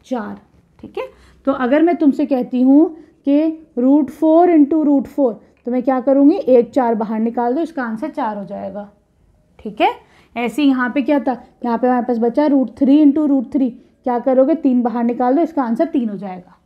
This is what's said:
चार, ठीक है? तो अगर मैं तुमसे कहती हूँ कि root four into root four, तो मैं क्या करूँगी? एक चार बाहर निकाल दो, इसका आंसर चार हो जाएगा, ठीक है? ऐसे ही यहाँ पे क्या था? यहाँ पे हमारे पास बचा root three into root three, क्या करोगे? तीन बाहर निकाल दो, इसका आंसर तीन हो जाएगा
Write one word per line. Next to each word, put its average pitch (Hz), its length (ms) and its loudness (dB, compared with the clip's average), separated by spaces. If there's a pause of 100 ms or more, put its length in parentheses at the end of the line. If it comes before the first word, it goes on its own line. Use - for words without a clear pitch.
चार, 208 340 -10 (400)
ठीक - 180 -16
है? 523 100 -10 (400)
तो 269 60 0
अगर 269 300 2
मैं 349 120 2
तुमसे 294 300 0
कहती 247 360 -2
हूँ 294 340 4 (320)
कि 320 400 0 (100)
root 269 360 2
four 330 360 4
into 311 360 4
root 277 240 0
four, 254 240 -2 (320)
तो 240 60 -6
मैं 247 120 -2
क्या 262 180 -2
करूँगी? 277 360 4
एक 240 340 2
चार 233 240 0
बाहर 220 240 -6
निकाल 240 360 -2
दो, 330 60 -4
इसका 311 220 -8
आंसर 226 260 -8
चार 226 280 -8
हो 196 80 -12
जाएगा, 196 440 -12 (680)
ठीक 214 220 -8
है? 392 80 2 (460)
ऐसे 233 260 -4
ही 285 60 4
यहाँ 254 220 0
पे 277 120 -2
क्या 285 180 0
था? 247 220 -6 (240)
यहाँ 233 120 -2
पे 247 100 -2
हमारे 247 200 0
पास 240 120 -2
बचा 240 280 0
root 269 320 0
three 277 240 4
into 302 260 2
root 269 220 -2
three, 262 200 -2 (320)
क्या 247 160 -4
करोगे? 262 380 2
तीन 254 240 0
बाहर 233 220 -4
निकाल 247 320 0
दो, 339 60 2
इसका 302 220 -2
आंसर 233 240 -2
तीन 247 220 -4
हो 196 80 -10
जाएगा 180 480 -16